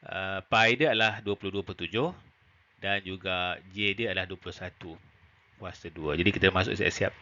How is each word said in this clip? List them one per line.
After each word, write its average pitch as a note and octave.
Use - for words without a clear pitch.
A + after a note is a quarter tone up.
Uh, F#2+
pi A2+
dia D3
adalah A2
dua G#2
puluh G2
dua F#2+
per F#2+
tujuh A2
dan G2
juga F#2
J G2+
dia G2
adalah F#2
dua F#2+
puluh E2+
satu F2
kuasa F2
dua. D#2
Jadi, F2+
kita -
masuk G2
siap-siap. -